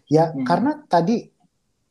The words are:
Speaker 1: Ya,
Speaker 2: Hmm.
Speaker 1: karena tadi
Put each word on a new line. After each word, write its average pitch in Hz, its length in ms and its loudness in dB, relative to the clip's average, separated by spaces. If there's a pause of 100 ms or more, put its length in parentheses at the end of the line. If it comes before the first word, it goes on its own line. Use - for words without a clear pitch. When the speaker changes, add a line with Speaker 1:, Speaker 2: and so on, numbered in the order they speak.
Speaker 1:
Ya, 160 240 2
Speaker 2:
Hmm. 160 160 -6
Speaker 1:
karena 233 400 -2
tadi 175 440 -2 (600)